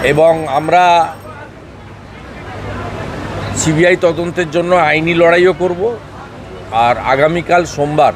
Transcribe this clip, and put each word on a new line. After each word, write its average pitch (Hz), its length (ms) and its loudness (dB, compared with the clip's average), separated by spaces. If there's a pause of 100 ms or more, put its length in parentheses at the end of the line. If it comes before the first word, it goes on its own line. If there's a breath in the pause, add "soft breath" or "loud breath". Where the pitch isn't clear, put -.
এবং 156 440 4
আমরা 165 600 4 (2500)
সিবিআই 165 440 2
তদন্তের 170 500 -2
জন্য 175 240 0
আইনি 160 380 2
লড়াইও 175 400 4
করব। 180 440 -2 (720)
আর 120 260 2
আগামীকাল 156 680 2
সোমবার 147 500 0